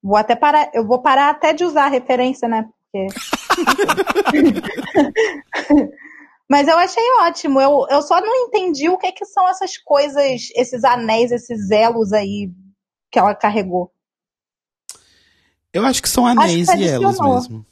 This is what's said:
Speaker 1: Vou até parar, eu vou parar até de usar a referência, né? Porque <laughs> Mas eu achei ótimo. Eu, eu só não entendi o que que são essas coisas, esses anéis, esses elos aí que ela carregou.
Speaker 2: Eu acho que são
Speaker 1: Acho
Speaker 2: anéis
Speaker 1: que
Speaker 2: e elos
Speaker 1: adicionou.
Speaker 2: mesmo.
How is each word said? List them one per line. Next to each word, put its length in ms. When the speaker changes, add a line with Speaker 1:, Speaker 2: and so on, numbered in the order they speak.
Speaker 1:
Vou 140
até 180
parar, 400
eu 120
vou 160
parar 280
até 220
de 120
usar 220
a 20
referência, 600
né? 200
Porque 140
<laughs> 1500
Mas 180
eu 80
achei 260
ótimo. 400
Eu, 280
eu 140
só 180
não 140
entendi 420
o 100
que 140
que 120
são 240
essas 300
coisas, 760
esses 300
anéis, 480
esses 380
elos 420
aí 380
que 80
ela 160
carregou. 560
Speaker 2:
Eu 140
acho 160
que 60
são 180
Speaker 1:
Acho 140
Speaker 2:
anéis 280
Speaker 1:
que 80
Speaker 2:
e 120
elos 180
Speaker 1:
adicionou. 280
Speaker 2:
mesmo. 380